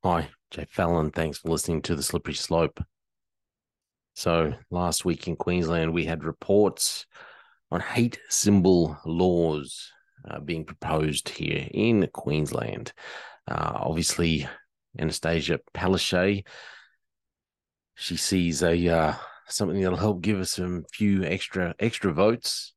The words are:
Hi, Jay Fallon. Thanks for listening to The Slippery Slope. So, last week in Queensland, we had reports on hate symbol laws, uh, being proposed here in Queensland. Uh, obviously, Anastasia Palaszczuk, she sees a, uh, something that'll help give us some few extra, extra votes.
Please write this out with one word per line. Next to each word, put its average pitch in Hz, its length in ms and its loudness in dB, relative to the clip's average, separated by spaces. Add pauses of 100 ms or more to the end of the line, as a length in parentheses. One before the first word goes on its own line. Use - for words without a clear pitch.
Hi, 85 260 0 (200)
Jay 78 180 -10
Fallon. 85 440 2
Thanks 80 260 -2
for - 120 -8
listening 82 340 -2
to - 120 0
The 69 60 -4
Slippery - 320 -4
Slope. - 500 0 (1300)
So, 82 400 2 (160)
last 87 340 0
week 87 220 -2
in 85 80 -2
Queensland, 82 580 0
we 85 120 0
had 80 180 -4
reports 98 800 0 (640)
on 85 120 -2
hate 117 460 0
symbol 90 760 6
laws, 82 840 0 (360)
uh, 73 120 -10
being 80 260 -6
proposed 78 640 -2
here - 400 -4
in 107 440 4
Queensland. - 800 -4 (540)
Uh, - 280 -4
obviously, 80 720 0 (500)
Anastasia 80 640 0 (160)
Palaszczuk, 92 720 2 (1500)
she - 240 -8
sees 87 460 0
a, 87 240 4
uh, 80 260 4 (360)
something 98 300 -2
that'll 92 200 0
help 104 220 0
give 98 180 0
us 92 140 -4
some 90 380 -4
few 101 320 2
extra, 87 540 -4
extra 104 340 0
votes. 104 640 0